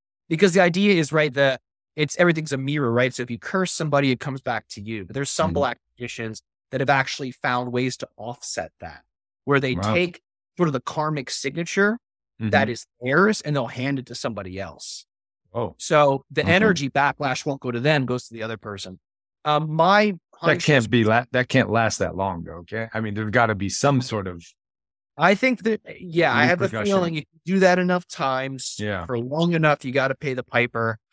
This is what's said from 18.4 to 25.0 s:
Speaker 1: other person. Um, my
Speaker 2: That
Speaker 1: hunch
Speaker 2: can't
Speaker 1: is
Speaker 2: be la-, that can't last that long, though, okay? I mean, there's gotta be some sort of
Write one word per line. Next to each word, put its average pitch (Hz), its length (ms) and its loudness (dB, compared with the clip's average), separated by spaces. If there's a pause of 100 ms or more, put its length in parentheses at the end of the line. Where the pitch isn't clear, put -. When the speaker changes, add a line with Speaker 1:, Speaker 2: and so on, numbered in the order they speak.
Speaker 1:
other 113 120 -6
person. 98 440 -12 (440)
Um, 151 280 0
my 190 340 4
Speaker 2:
That 190 120 -2 (220)
Speaker 1:
hunch 170 260 2
Speaker 2:
can't 147 160 6
Speaker 1:
is 101 60 -2
Speaker 2:
be 117 160 4
la-, 113 260 4
that 127 180 0
can't 110 220 2
last 110 280 0
that 87 180 -2
long, 92 260 -4
though, 82 200 -12
okay? 110 300 -8
I 110 80 -4
mean, 107 140 -6
there's 107 160 -4
gotta 110 240 4
be 98 140 -4
some 139 340 2
sort 101 240 -6
of 87 180 -12 (720)